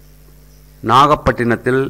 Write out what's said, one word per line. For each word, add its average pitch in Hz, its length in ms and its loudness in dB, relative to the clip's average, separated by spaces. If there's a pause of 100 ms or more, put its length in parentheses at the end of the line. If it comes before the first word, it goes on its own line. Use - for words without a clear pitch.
(920)
நாகப்பட்டினத்தில் 127 1000 0